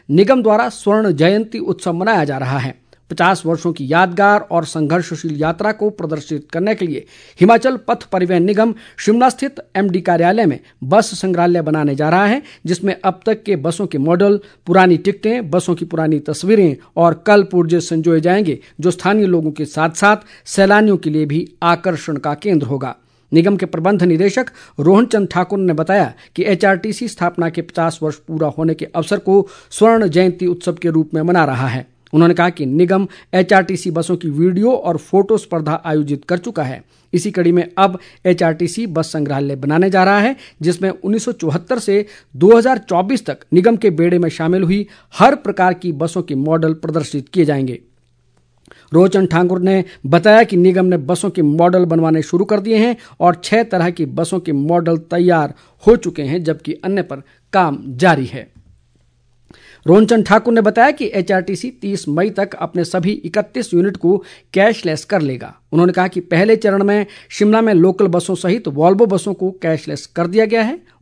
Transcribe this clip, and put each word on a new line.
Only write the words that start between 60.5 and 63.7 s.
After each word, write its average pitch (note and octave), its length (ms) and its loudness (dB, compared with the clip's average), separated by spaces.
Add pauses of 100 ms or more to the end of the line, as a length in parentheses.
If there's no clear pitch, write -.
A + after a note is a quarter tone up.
ने A3+ 60 4
बताया A3 300 4
कि D4 240 -6
एचआरटीसी F#3+ 560 -4
तीस G3 380 -8
मई E3+ 220 -2
तक G3+ 240 -6
अपने E3+ 300 -4
सभी F3+ 260 -2
इकतीस G#3 640 -4